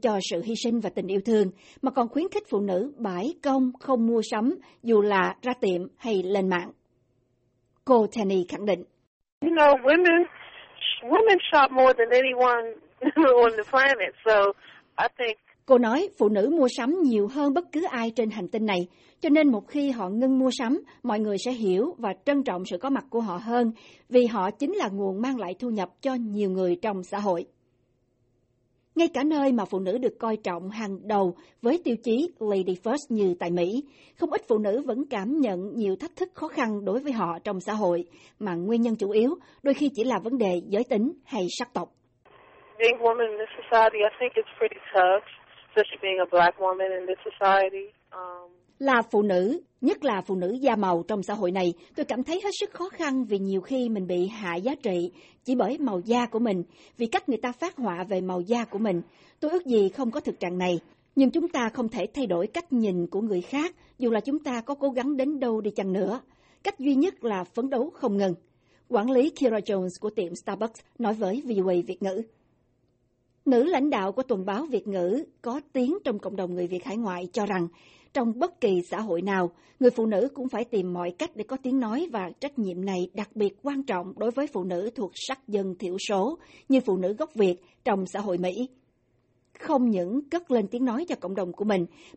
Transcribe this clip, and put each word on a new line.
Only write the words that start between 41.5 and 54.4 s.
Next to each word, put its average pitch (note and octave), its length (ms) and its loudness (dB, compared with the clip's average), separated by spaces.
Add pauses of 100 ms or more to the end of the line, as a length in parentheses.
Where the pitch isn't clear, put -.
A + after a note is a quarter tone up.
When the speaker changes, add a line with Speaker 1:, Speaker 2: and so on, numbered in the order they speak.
Speaker 1:
sắc A#3+ 140 -8
tộc. F3 160 -6 (920)
Speaker 2:
Being A#3 220 4
woman A#3 280 2
in G#3+ 80 -6
this G#3+ 160 -8 (100)
society, A3 340 4
I G#3 220 2
think B3+ 140 -2
it's - 240 -2
pretty - 240 -2 (120)
tough, F#3+ 320 4 (420)
especially - 340 0
being F#3+ 180 -2
a F3+ 120 0
black F3 280 4
woman F#3+ 400 -2
in F3+ 80 -8
this F#3 120 -4 (120)
society. G3 540 2 (260)
Um, F3+ 400 -16 (280)
Speaker 1:
Là C4 220 2 (100)
phụ G#3 100 4
nữ, G#3 380 2 (220)
nhất D4 220 0
là G#3+ 180 0
phụ F#3+ 140 -4
nữ F3+ 160 -2
da B3+ 240 2
màu F3+ 320 0
trong G#3 160 -4
xã G#3 100 -6
hội F#3 180 -2
này, F#3 220 0 (220)
tôi D4+ 100 -2
cảm B3 180 -4
thấy F4 200 -4
hết G4+ 60 -2 (100)
sức G4+ 140 -6
khó F#4 160 -8
khăn C4+ 360 -2
vì G3+ 140 -2
nhiều F#3+ 220 -2
khi B3+ 280 -2
mình G3+ 180 -2
bị F3+ 200 0
hạ G#3 280 -6